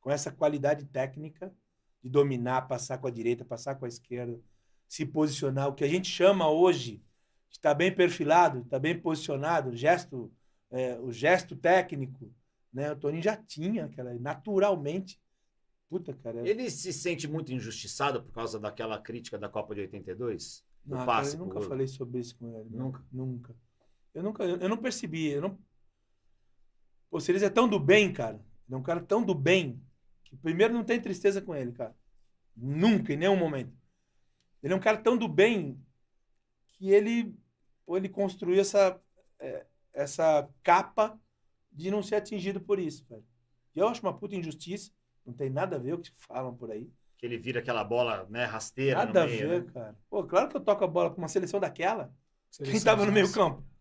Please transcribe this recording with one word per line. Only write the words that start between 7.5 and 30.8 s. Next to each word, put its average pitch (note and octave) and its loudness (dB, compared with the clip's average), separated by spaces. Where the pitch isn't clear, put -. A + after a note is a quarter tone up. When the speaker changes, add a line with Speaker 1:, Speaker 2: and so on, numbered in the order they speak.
Speaker 1:
tá D3 4
bem F3 2
perfilado, F3 4
tá C3+ -4
bem E3 0
posicionado, D3+ -2
o A#2 -8
gesto, C#3 0
é, B2+ -4
o B2 -8
gesto D3+ 2
técnico, C#3+ 0
né? C#3+ -6
O D3 -6
Toninho D3 -4
já G#3+ 0
tinha F3+ -6
aquela, B2+ -10
naturalmente. F3+ -2
Puta, E3+ -8
cara. A#2 -8
Speaker 2:
Ele A3 -2
se F3 -8
sente D3+ -4
muito D3+ -6
injustiçado B2 -4
por - -18
causa A2+ -6
daquela G#2+ -6
crítica A#2 -12
da G2+ -8
Copa G#2+ -8
de G2+ -8
oitenta F#2+ -10
e F2+ -6
dois? A2+ -8
Do C#3 -10
Speaker 1:
Não, B2+ -4
Speaker 2:
passe B2+ 0
Speaker 1:
cara, D#3+ -8
eu - -8
nunca F#3+ -8
Speaker 2:
pro F#3+ -6
Speaker 1:
falei C3+ -2
sobre B2 -8
isso A#2+ -10
com A#2 -14
ele, A2 -16
meu. A2+ -10
Speaker 2:
Nunca? C3 -8
Speaker 1:
Nunca. B2 -8
Eu D#3 -8
nunca, G#3+ -4
eu, F3+ 0
eu F3+ -2
não A3+ 0
percebi, E3 -4
eu C#3+ -2
não... F#3+ -6
Pô, E3+ -4
se D3 0
ele G3 4
é G3+ 4
tão A#3 4
do G3+ 2
bem, F3+ 6
cara, A2+ -6
ele B2+ -10
é - -4
um C3 -6
cara E3+ -2
tão G3+ 0
do F#3+ 2
bem, C#3+ 2
que - -20
primeiro E3+ 2
não A#3 0